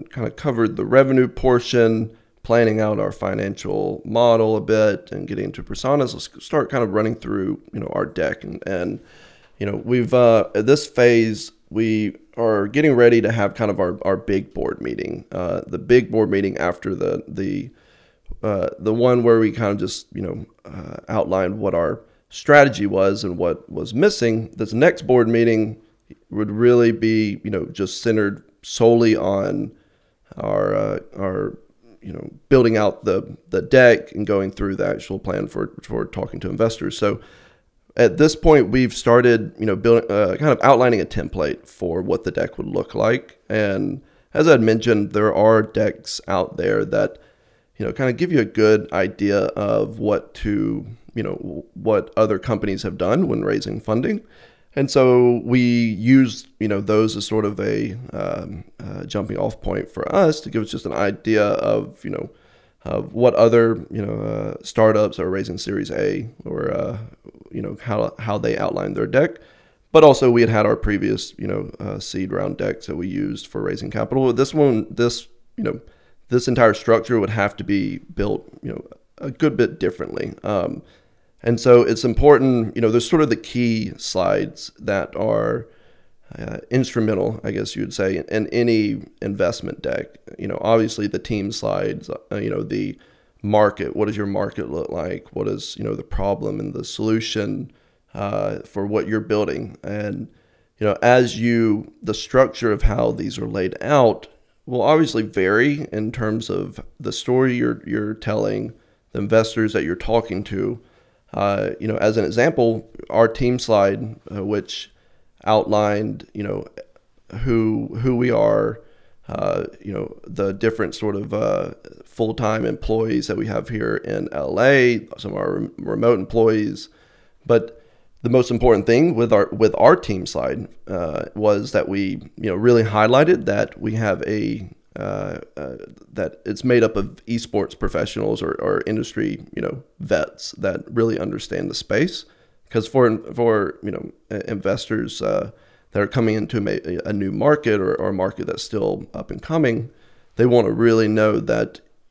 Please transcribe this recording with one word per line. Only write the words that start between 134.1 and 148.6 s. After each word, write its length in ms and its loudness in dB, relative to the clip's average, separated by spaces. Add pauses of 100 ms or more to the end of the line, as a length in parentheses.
a, 420 -4 (280)
uh, 440 -8 (180)
uh, 180 -10 (380)
that 320 -6
it's 180 -6
made 180 4
up 140 4
of 300 -6
esports 520 -4
professionals 640 -4
or, 120 -4
or 340 -2
industry, 640 -4
you 80 -8
know, 220 -8 (160)
vets 540 -4
that 360 -6
really 300 0
understand 500 -6
the 60 -8
space. 500 -2 (460)
'Cause 160 -2
for, 300 4 (160)
for, 500 0
you 80 -6
know, 200 -10 (200)
i-, 160 -6
investors, 720 -4
uh, 300 -2 (400)
that 100 0
are 60 0
coming 280 0
into 220 -4 (100)
a, 420 -6
a 40 -4
new 180 -4
market 480 2
or, 160 0
or 140 -2
a 40 -2
market 340 -4
that's 160 -8